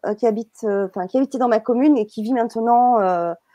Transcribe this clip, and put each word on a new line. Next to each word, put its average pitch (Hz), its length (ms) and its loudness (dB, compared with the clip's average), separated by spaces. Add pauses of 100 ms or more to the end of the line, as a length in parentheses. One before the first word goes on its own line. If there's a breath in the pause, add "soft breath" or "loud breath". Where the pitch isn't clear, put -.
euh, 208 80 -4
qui 220 140 -2
habite, 220 360 -4
euh, 202 240 -2
enfin, 185 200 -8
qui 262 100 -4
habitait 262 220 -2
dans 247 80 0
ma 226 120 2
commune 254 380 2
et 214 80 -2
qui 220 160 -12
vit 226 120 -4
maintenant, 233 640 2
euh, 175 340 0 (220 soft breath)